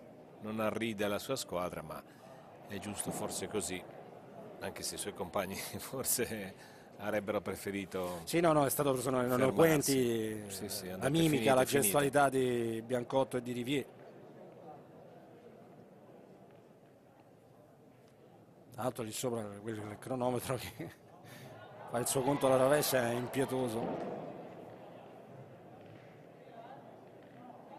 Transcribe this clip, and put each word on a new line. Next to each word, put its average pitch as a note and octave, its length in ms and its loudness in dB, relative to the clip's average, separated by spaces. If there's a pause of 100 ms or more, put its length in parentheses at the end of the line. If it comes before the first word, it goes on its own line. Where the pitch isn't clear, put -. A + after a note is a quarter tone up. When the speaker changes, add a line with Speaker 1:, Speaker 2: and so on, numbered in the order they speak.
(420)
Speaker 1:
non A2 180 -4
arride A2 440 0
alla G2+ 160 2
sua - 160 -2
squadra, F2 460 -4
ma D#2 200 -10 (680)
è G2+ 100 -8
giusto G2 340 -6
forse F#2+ 360 -4
così, F#2 340 -2 (800)
anche F#2 240 -8
se - 120 -6
i - 20 -8
suoi G2+ 160 -6
compagni F#2+ 420 -2 (120)
<laughs> G2 120 -10
forse A2 920 -4 (260)
avrebbero G#2 440 0
preferito F#2 840 -4
Speaker 2:
Sì, D#3+ 140 2
no, E3+ 120 6
no, D3+ 140 6
è C3 40 4
stato, C#3+ 280 2
sono, B2+ 260 2
erano B2+ 280 4
Speaker 1:
fermarsi. D3 460 6
Speaker 2:
eloquenti, A2 560 2
Speaker 1:
Sì, G#2 160 -6
sì, - 180 -6
Speaker 2:
eh, F2+ 40 -6
Speaker 1:
andate F#2 200 -4
Speaker 2:
la D#3 60 4
mimica, E3 140 6
Speaker 1:
finite, C#3 180 4
Speaker 2:
la C3 160 8
Speaker 1:
finite. C#3 160 4
Speaker 2:
gestualità C#3 480 6
di A#2+ 560 2
Biancotto B2+ 520 2
e B2 40 2
di A#2+ 120 -6
Rivier. B2 320 0 (4000)
Tra G#2+ 100 -6
l'altro B2 200 -2
lì G#2+ 80 -6
sopra A#2 300 -2 (200)
quello, G#2+ 280 -6
il G#2 100 -8
cronometro B2+ 560 0
che - 360 -8 (460)
<laughs> - 540 -16
fa A#2 80 0
il B2 80 0
suo C3+ 160 2
conto C#3 240 4
alla C3 100 8
rovescia C3 520 4
è A#2 40 2
impietoso. B2 1080 -2 (3500)